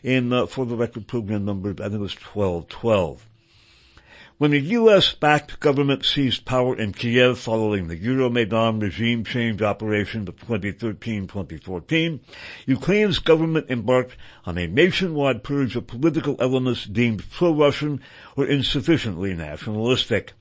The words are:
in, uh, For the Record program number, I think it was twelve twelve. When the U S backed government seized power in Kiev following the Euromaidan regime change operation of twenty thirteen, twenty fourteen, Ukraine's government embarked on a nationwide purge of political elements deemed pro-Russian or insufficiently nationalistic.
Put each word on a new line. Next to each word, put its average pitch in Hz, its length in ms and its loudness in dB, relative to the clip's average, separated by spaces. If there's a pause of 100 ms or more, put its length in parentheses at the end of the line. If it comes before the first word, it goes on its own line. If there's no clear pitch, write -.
in, 127 300 0
uh, 120 140 2
For 131 180 -6
the 120 120 -6
Record 113 300 -4
program 107 380 -4
number, 101 280 -4
I - 20 -4
think 101 220 -6
it 104 40 -4
was 98 140 -6
twelve 90 540 -4
twelve. 92 580 0 (1120)
When 147 140 4
the 143 80 4
U 226 280 4
S 196 260 6
backed 151 440 0
government 139 460 2
seized 131 400 0
power 127 320 0
in 104 160 -4
Kiev 123 480 2
following 107 480 0
the 85 100 -6
Euromaidan 113 840 0
regime 107 440 -2
change 113 380 -2
operation 104 680 -2
of 80 100 -14
twenty 101 320 -4
thirteen, 104 560 -6
twenty 85 300 -10
fourteen, 151 640 -4 (440)
Ukraine's 185 540 2
government 160 500 2
embarked 123 480 0 (300)
on 85 100 -4
a 87 120 -2
nationwide 147 760 2
purge 139 320 -2
of 117 140 -6
political 139 500 -2
elements 127 460 0
deemed 107 480 -2
pro-Russian 147 680 2 (360)
or 139 100 0
insufficiently 117 880 0
nationalistic. 107 1080 -2